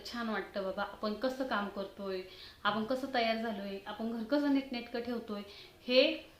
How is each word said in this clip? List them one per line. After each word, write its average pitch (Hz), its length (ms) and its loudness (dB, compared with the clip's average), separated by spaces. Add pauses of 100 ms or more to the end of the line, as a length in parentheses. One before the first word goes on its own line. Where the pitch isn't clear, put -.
(120)
छान 233 160 -4
वाटतं 196 340 -2
बाबा, 190 200 -2
आपण 214 320 -2
कसं 262 320 0
काम 208 220 0
करतोय, 190 540 -4 (420)
आपण 214 200 2
कसं 262 300 -2
तयार 226 220 4
झालोय, 202 500 -4
आपण 226 260 -6
घर 226 120 -4
कसं 285 300 4
नीटनेटकं 247 460 -2
ठेवतोय, 220 400 -4 (480)
हे 277 520 6